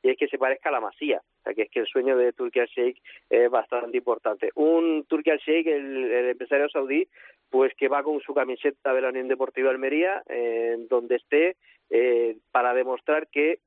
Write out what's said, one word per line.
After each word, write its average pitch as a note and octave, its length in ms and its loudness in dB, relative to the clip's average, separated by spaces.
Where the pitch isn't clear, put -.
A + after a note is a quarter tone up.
y B2+ 80 2
es C3+ 60 -4
que D3 100 -2
se C#3 100 -8
parezca C3 320 -2
a D3 40 -2
la B2+ 80 -2
Masía. A2+ 400 -4
O - 40 -20
sea, G#2+ 100 -6
que G#2+ 100 2
es - 80 -4
que - 80 -2
el A2 80 -2
sueño C3 300 0
de B2 160 2
Turki B2 260 -4
Al A#2 80 0
Sheikh B2 340 -4
es A#2+ 200 4
bastante A#2+ 480 0
importante. A2 580 -2
Un D#3+ 520 2
Turki D#3+ 240 0
Al D3+ 80 0
Sheikh, D#3+ 280 0
el, C3+ 440 -2
el B2 180 2
empresario C3+ 400 0
saudí, C#3+ 380 -2
pues C3 260 2
que C3+ 120 -2
va C3+ 160 0
con D3+ 180 -4
su - 120 -14
camiseta C3+ 600 -2
de C3 80 0
la C3 80 -2
Unión B2+ 200 -6
Deportiva C3 420 -2
Almería, D3+ 560 -2
eh, A#2 480 -2
donde A#2+ 260 0
esté, D#3+ 400 0
eh, A#2 480 2
para B2 220 0
demostrar C3 560 -2
que D3+ 380 0